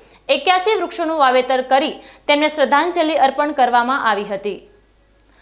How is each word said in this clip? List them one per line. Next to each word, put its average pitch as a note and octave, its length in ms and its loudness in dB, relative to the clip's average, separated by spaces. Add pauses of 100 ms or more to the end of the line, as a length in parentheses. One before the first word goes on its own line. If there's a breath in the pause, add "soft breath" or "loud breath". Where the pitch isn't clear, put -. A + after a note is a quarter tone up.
(300 loud breath)
એક્યાસી F#4 520 0
વૃક્ષોનું D#4+ 380 -4
વાવેતર B3+ 420 2
કરી C4 300 0 (360 loud breath)
તેમને D4 200 2
શ્રદ્ધાંજલિ D4+ 680 0
અર્પણ C#4+ 360 0
કરવામાં A#3+ 580 0
આવી G#3 140 0
હતી. G3+ 460 -10 (720 soft breath)